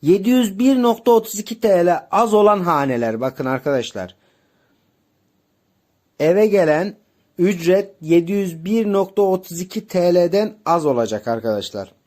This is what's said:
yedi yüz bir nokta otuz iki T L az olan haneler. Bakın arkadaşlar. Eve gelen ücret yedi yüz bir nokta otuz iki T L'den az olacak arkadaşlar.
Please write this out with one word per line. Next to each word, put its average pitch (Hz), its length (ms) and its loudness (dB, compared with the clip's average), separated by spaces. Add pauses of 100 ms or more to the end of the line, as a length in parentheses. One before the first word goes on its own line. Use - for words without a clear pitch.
yedi 190 280 2
yüz 233 300 0
bir 254 220 2
nokta 240 300 0
otuz 226 280 0
iki 220 200 -12
T 185 260 2
L 175 260 0
az 214 220 0
olan 208 260 4
haneler. 135 640 -2
Bakın 131 240 -6
arkadaşlar. 127 720 -4 (2000)
Eve 185 280 4
gelen 185 480 0 (420)
ücret 185 640 0
yedi 165 300 2
yüz 180 340 -6
bir 208 280 -2
nokta 196 280 -2
otuz 185 400 -2
iki 214 260 -10
T 175 260 0
L'den 185 400 2 (120)
az 165 200 0
olacak 117 420 -2
arkadaşlar. 110 640 -6 (160)